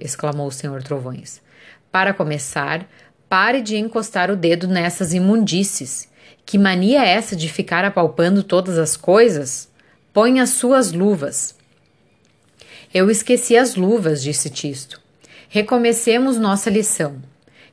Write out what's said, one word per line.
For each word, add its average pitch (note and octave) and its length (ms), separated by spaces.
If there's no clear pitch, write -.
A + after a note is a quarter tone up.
exclamou D3 460
o C3+ 40
senhor C3+ 300
Trovões. B2+ 580
"Para F#3+ 240
começar, D3+ 760
pare A3 320
de G#3+ 160
encostar G#3 540
o G3+ 40
dedo F3 320
nessas F3 460
imundícies. G3 960
Que - 140
mania G3+ 480
é F#3+ 40
essa G#3 260
de D#3+ 120
ficar F3 380
apalpando F3+ 560
todas F3+ 380
as D#3+ 180
coisas? F3+ 720
Põe B3 260
as B3 100
suas B3 420
luvas." F3+ 640
"Eu F#3+ 200
esqueci A#3+ 440
as B3 200
luvas", F#3 480
disse C#3+ 260
Tisto. - 500
"Recomecemos A#3 920
nossa G3+ 320
lição. D#3+ 520